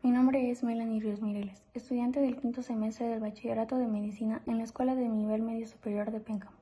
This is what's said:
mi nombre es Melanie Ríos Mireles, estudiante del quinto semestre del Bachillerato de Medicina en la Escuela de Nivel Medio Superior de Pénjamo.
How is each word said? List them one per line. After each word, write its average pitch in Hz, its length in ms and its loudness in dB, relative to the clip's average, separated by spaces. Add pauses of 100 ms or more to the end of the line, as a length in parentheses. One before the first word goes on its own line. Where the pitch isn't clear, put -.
mi 247 80 4
nombre 254 400 4
es 240 140 -2
Melanie 226 360 0
Ríos 214 220 -2
Mireles, 202 400 -4 (140)
estudiante 247 440 0
del 262 160 4
quinto 247 280 -2
semestre 220 440 -2
del 226 120 0
Bachillerato 226 580 -2
de 247 80 2
Medicina 214 640 -2
en 226 100 2
la 226 60 0
Escuela 254 320 0
de 247 120 0
Nivel 214 360 0
Medio 226 240 -4
Superior 208 420 -4
de 220 100 -4
Pénjamo. 214 420 -8